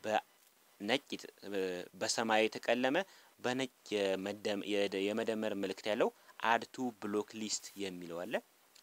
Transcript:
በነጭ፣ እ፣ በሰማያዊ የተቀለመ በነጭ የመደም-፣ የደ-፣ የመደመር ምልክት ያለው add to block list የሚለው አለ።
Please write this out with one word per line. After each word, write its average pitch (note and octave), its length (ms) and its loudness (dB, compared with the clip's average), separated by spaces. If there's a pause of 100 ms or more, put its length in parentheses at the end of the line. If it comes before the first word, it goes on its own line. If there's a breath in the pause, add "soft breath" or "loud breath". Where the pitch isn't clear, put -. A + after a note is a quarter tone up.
በነጭ፣ - 1040 -2 (360)
እ፣ G2+ 140 -2 (340)
በሰማያዊ A2 520 4
የተቀለመ B2 520 2 (420 loud breath)
በነጭ B2+ 320 -2 (200)
የመደም-፣ G2+ 760 0
የደ-፣ G2+ 340 2
የመደመር A2 540 0
ምልክት G2 320 -4
ያለው B2 220 2 (320 loud breath)
add A2+ 240 4
to - 180 -8 (160)
block G#2 320 -2
list A2 320 -4 (100)
የሚለው F2+ 460 -6
አለ። G2+ 140 -6 (500)